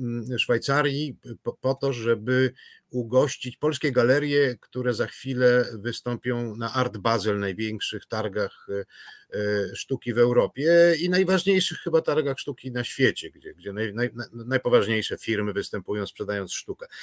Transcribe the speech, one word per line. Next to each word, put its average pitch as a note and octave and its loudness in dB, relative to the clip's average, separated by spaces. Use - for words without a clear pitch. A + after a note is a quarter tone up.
mm, A#2+ -6
Szwajcarii C#3 0
po, A#2 -6
po C3+ -2
to, C3+ -2
żeby A#2+ 0
ugościć B2+ 0
polskie D3 -2
galerie, C3+ 4
które B2 -4
za A2 0
chwilę B2 2
wystąpią A#2 -4
na A2+ -6
Art B2 0
Basel, G#2 2
największych G2+ -4
targach, G#2 -4
y, G2+ -4
y, G#2 -2
sztuki B2 -6
w A2+ 2
Europie C3 6
i F3 -2
najważniejszych F#3 2
chyba D#3+ 2
targach C#3+ 0
sztuki C3 -8
na A#2+ -4
świecie, G2 0
gdzie, D2 -18
gdzie F2 -10
naj-, G#2 -4
naj-, A#2 -4
na-, A#2 -12
najpoważniejsze A2+ 0
firmy G#2 -2
występują, G2+ -4
sprzedając G2 -6
sztukę. - -10